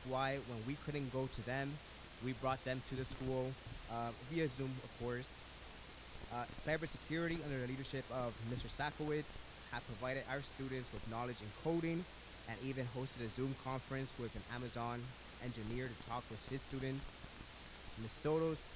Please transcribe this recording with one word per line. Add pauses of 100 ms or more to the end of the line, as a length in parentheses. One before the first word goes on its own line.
why
when
we (100)
couldn't
go
to
them, (520)
we
brought
them
to
the
school, (400)
uh, (200)
via
Zoom, (140)
of (120)
course. (960)
Uh, (200)
cybersecurity,
under
the
leadership
of (160)
Mister
Sakowitz, (340)
have
provided
our
students
with
knowledge
in (140)
coding (440)
and
even (100)
hosted
a
Zoom
conference
with
an (120)
Amazon (420)
engineer
to
talk
with
his
students. (880)
Minnesota's (180)